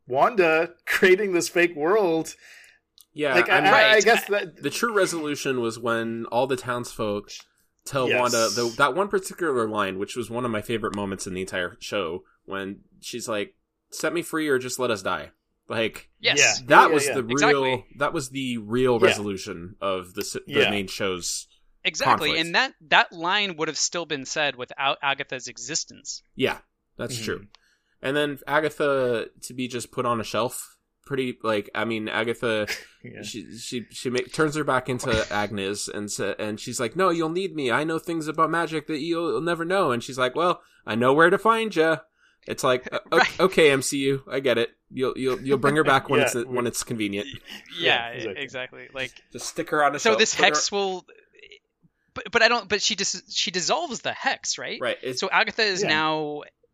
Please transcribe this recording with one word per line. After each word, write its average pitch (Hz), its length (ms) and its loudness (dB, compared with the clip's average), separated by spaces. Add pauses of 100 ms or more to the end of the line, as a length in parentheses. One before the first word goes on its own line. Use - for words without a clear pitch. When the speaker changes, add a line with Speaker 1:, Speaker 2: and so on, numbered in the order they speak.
Speaker 1:
Wanda 165 680 4
<laughs> - 80 -20
creating 190 480 4
this 170 140 2
fake 175 280 2
world. 165 580 2 (800)
Speaker 2:
Yeah, 147 220 0
Speaker 1:
Like, 180 140 4
Speaker 2:
I 190 100 4
Speaker 1:
I, - 20 4
Speaker 2:
mean, 196 120 6
Speaker 1:
I, 277 100 8
I - 120 6
Speaker 3:
Right. 208 100 6
Speaker 1:
guess 208 220 4
that 196 340 -4
Speaker 2:
the 139 100 -4
true 240 220 -2
resolution 151 680 0
was 117 180 -2
when 117 540 -4
all 127 160 2
the 135 80 0
townsfolk 120 760 -6 (540)
tell 127 240 -2
Speaker 1:
Yes. 107 120 2
Speaker 2:
Wanda 117 300 2
the, 117 280 -2
that 139 180 2
one 196 100 0
particular 165 600 -2
line, 98 320 -2
which 101 160 -6
was 113 120 -6
one 120 160 -6
of 120 60 -2
my 107 120 -2
favorite 110 340 -4
moments 98 320 -6
in 95 40 -8
the 92 80 -6
entire 92 400 -4
show, 92 440 -6 (200)
when 98 360 -8 (200)
she's - 280 -12
like, - 260 -4 (360)
"Set - 220 -4
me 170 100 -4
free 156 260 -4
or 131 100 4
just 123 200 -6
let 123 120 0
us 101 120 -2
die." 87 280 -4 (380)
Like, 110 420 -4 (100)
Speaker 3:
Yes. 214 180 0 (220)
Speaker 1:
Yeah. 127 60 -16
Speaker 2:
that 175 220 8
Speaker 1:
Yeah, 160 60 2
Speaker 2:
was 143 120 2
Speaker 1:
yeah. 127 80 -2
Speaker 2:
the 127 100 -2
real, 113 80 -4
Speaker 3:
Exactly. 135 520 2 (120)
Speaker 2:
that 139 160 -2
was 156 180 -6
the 131 280 -4
real 117 420 2
Speaker 1:
Yeah. 117 60 8
Speaker 2:
resolution 98 760 -2
of 92 340 -4
the 101 60 -6
s-, - 140 -6
the - 120 -8
Speaker 1:
Yeah. 139 240 2
Speaker 2:
main 101 160 -2
show's 92 640 -6 (360)
Speaker 3:
Exactly, 175 440 2
Speaker 2:
conflict. 160 180 0
Speaker 3:
and 170 80 -6
that, 254 280 0
that 175 300 4
line 185 440 -2
would 156 120 -4
have 143 100 -6
still 175 260 -4
been 143 220 -8
said 147 300 -2
without 139 460 -4
Agatha's 139 460 -4
existence. - 760 -10 (140)
Speaker 2:
Yeah, 117 220 0 (400)
that's 120 180 -8
Speaker 1:
Mm-hmm. 113 80 -10
Speaker 2:
true. 98 220 -8 (560)
And 135 140 -4
then 147 300 -2
Agatha 139 840 0 (120)
to - 120 -14
be 127 140 -4
just 120 220 -8
put 127 160 -4
on 117 140 0
a 101 40 -4
shelf. - 500 -4 (300)
Pretty, 131 400 -4
like, 107 300 0
I 107 100 -2
mean, 110 240 -4
Agatha, 110 580 -2 (200)
Speaker 1:
<laughs> - 180 -20
Yeah. 107 180 -16
Speaker 2:
she, 104 360 -12
she, 120 320 -10
she - 200 -8
ma-, 123 80 -2 (140)
turns 156 240 0
her 151 80 -2
back 131 240 0
into 127 220 -2
Speaker 1:
<laughs> 110 220 0
Speaker 2:
Agnes 101 560 -4
and 104 240 -8
sa-, 101 260 -4
and 107 220 -6
she's 123 200 -8
like, 117 160 -4
"No, 185 140 2
you'll 165 180 0
need 170 280 -4
me. 135 160 0
I 131 120 2
know 160 160 -2
things 165 280 -6
about 156 220 2
magic 160 380 -2
that 156 120 -2
you'll, 165 320 -2
you'll 117 80 0
never 165 240 -2
know." 180 280 2
And 120 100 -2
she's 127 160 -12
like, 127 180 0
"Well, 170 260 0 (240)
I 110 100 -2
know 123 160 6
where 165 180 8
to 190 80 4
find 220 360 2
ya." 160 240 4 (500)
It's - 160 -4
like, 127 280 2
"O-, 135 60 -2 (140)
o-, 165 60 6
Speaker 3:
<laughs> - 0 -
Right. - 220 4
Speaker 2:
okay, 170 300 6
M 135 120 2
C 143 160 -4
U, 135 300 0
I 135 120 -4
get 123 180 2
it. 117 120 0 (200)
You'll, 127 260 -2
you'll, 127 240 -2
you'll 135 180 0
bring 143 180 2
her 156 80 6
back 135 240 4
when 143 120 4
Speaker 1:
<laughs> - 20 4
Yeah, - 40 4
Speaker 2:
it's, 120 80 0
Speaker 1:
we 120 80 0
Speaker 2:
when 123 240 -2
it's - 160 -4
convenient." 104 460 -4 (500)
Speaker 3:
Yeah, 135 300 0
Speaker 1:
Yeah, - 0 -
exactly. 120 340 -8
Speaker 3:
exactly. 127 500 -12
Like, 131 200 -8 (180)
Speaker 2:
Just - 160 -12
stick - 240 -6
her 151 140 2
on 143 100 2
a 143 60 -6
Speaker 3:
so 226 100 2
Speaker 2:
shelf. 214 80 2
Speaker 3:
this 214 160 2
Speaker 2:
Put - 60 -2
her 190 60 4
Speaker 3:
hex 160 260 2
will, 190 340 -4 (1080)
but, 214 180 -10
but 226 100 6
I 226 60 6
don't, 233 200 0
but 202 140 0
she 214 140 0
dis-, 185 260 -4 (100)
she - 200 -2
dissolves 214 480 -2
the 120 120 -4
hex, - 460 -4
right? 160 220 -8
Speaker 2:
Right, 113 220 -2
it's 127 180 -6
Speaker 3:
So 147 100 -2
Agatha 214 320 0
is 196 220 0
Speaker 1:
Yeah. - 60 0
Speaker 3:
now 156 520 0 (320)